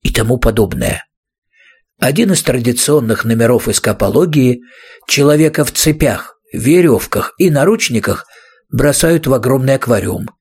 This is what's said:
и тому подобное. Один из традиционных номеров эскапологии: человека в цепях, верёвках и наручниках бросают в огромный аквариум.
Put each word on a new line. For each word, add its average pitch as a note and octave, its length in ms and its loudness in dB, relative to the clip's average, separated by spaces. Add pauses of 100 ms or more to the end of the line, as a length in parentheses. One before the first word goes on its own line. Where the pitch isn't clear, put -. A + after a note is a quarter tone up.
и - 120 -4
тому A#2+ 260 -2
подобное. G2+ 640 -2 (920)
Один F#3+ 320 0
из F3 140 0
традиционных B2 800 0
номеров A2+ 440 0
эскапологии: B2 920 0 (480)
человека D3+ 560 2
в - 80 -6
цепях, D3+ 640 -2 (160)
верёвках B2 880 0
и F#3+ 120 2
наручниках C#3+ 760 0 (440)
бросают D#3 560 0
в C3+ 80 2
огромный C3 400 0
аквариум. G#2+ 560 -2 (100)